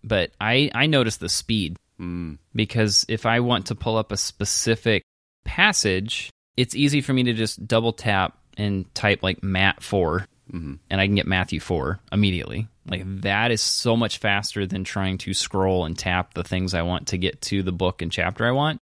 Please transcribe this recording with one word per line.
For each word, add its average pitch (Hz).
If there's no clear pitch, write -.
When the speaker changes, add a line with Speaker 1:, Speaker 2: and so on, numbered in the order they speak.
Speaker 1:
but 107
I, 123
I 135
notice 127
the 85
speed 98
Speaker 2:
Mm. 87
Speaker 1:
because 110
if 113
I 117
want 120
to 113
pull 110
up 110
a 101
specific -
passage, 110
it's 127
easy 143
for 135
me 127
to 120
just 110
double 113
tap 95
and 101
type, 101
like, 92
Matt 95
four, 92
Speaker 2:
Mm-hmm. 80
Speaker 1:
and 95
I 98
can 101
get -
Matthew 90
four 82
immediately. 95
Like, 92
that 101
is 110
so -
much 117
faster 101
than 95
trying 95
to 98
scroll 95
and 80
tap 90
the 87
things 92
I 85
want 87
to 95
get 90
to 98
the 90
book 90
and 82
chapter 92
I 120
want. 147